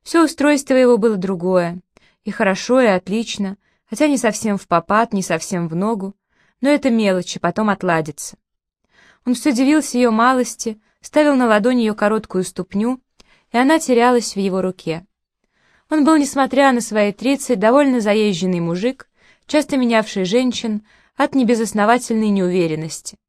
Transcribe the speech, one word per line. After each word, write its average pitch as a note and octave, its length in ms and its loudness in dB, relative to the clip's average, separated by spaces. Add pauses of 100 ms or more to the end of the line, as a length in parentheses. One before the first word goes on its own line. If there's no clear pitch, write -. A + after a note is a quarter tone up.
Все E4 240 2
устройство C#4+ 480 0
его B3 240 6
было G#3+ 200 0
другое, F3+ 640 -2 (420)
и G#3 80 -8
хорошо, A3 500 0
и A#3+ 60 4
отлично, G3 720 -4 (300)
хотя D4 200 0
не C#4 100 2
совсем G#3 400 -2
в - 100 -12
попад, G#3 460 0
не G3 80 -2
совсем E3+ 460 -4
в D#3+ 80 -8
ногу, G3 400 -4 (460)
но C4+ 80 2
это C#4+ 200 2
мелочи, G3 500 0
потом G#3 300 -2
отладится. D#3+ 680 -4 (880)
Он B3 100 0
все D4 160 0
дивился C4+ 480 2
ее B3 100 4
малости, A#3 720 0 (180)
ставил D4 360 2
на B3+ 100 2
ладонь A3+ 360 2
ее G#3+ 120 0
короткую G#3+ 500 -2
ступню, G#3 560 -6 (520)
и A3+ 60 -2
она C#4 200 4
терялась A#3+ 580 2
в G3 40 -4
его F#3+ 220 -2
руке. F3+ 440 -8 (840)
Он D#4 140 2
был, D#4+ 120 4
несмотря C4+ 540 2
на A#3+ 100 0
свои G#3 300 -2
тридцать, B3+ 480 -2
довольно B3+ 400 4
заезженный G3+ 640 0
мужик, F3+ 480 -4 (360)
часто D4 320 -2
менявший A3 480 0
женщин A3 580 -2 (340)
от D4 180 0
небезосновательной A3 960 0
неуверенности. F3+ 880 -2 (120)